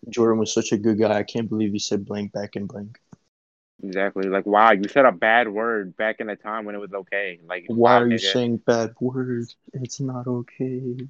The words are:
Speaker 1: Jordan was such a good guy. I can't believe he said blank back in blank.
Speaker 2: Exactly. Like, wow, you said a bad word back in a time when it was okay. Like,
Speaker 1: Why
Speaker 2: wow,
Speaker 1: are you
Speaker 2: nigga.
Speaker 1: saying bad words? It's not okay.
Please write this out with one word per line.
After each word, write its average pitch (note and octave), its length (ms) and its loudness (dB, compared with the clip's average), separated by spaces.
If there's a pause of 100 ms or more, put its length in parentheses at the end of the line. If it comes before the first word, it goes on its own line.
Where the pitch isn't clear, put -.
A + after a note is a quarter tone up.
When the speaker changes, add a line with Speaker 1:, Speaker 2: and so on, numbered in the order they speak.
Speaker 1:
Jordan A2+ 300 2
was G#2+ 140 -2
such - 180 0
a A#2 60 2
good G#2+ 220 2
guy. G#2+ 180 2
I G2+ 60 0
can't A#2 260 -6
believe G#2+ 220 -2
he G#2 80 -4
said G2+ 260 -4
blank G#2 280 -8
back G2+ 220 -10
in G2+ 120 -6
blank. G#2 320 -14 (840)
Speaker 2:
Exactly. G2 460 -2
Like, G2 160 0
wow, G#2 260 8
you G2+ 160 2
said C3+ 180 6
a A#2+ 60 8
bad A2+ 380 2
word G#2 480 -4
back A2 220 -4
in A2+ 100 -8
a G2+ 80 -6
time A2 280 -8
when G#2 100 -10
it - 40 -10
was G2+ 140 -12
okay. G2 520 -6
Like, F2+ 220 -10
Speaker 1:
Why A#2 300 6
Speaker 2:
wow, A#2+ 40 6
Speaker 1:
are A#2+ 60 2
you A#2 100 2
Speaker 2:
nigga. G2 140 -2
Speaker 1:
saying A#2+ 340 0
bad A#2 360 0
words? B2+ 540 -6 (180)
It's C3 260 -10
not B2+ 280 -6
okay. B2+ 680 -6 (140)